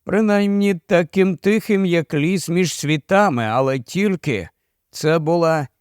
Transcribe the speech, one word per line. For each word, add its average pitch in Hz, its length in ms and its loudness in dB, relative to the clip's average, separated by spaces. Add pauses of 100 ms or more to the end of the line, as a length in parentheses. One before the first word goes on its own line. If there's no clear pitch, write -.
принаймні 202 640 2
таким 185 640 0
тихим, 202 500 0
як 170 280 -2
ліс 165 360 -2
між 170 240 0
світами, 156 680 0
але 131 360 0
тільки 151 680 -4 (420)
це 160 280 0
була 160 480 0 (140)